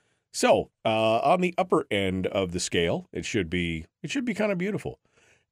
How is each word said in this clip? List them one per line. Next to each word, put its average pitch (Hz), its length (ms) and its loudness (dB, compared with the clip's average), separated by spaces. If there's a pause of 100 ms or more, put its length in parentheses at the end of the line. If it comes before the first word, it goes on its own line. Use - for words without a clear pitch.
(320)
So, - 380 4 (160)
uh, 110 340 2
on 180 220 2
the 180 160 0
upper 180 340 2
end 95 360 0
of 95 260 -2
the 90 80 -4
scale, 90 500 0
it 85 140 -8
should 90 240 -2
be, 85 380 -4 (140)
it 151 80 -10
should 143 140 -4
be 233 120 -2
kinda 208 200 0
beautiful. 185 440 -6 (520)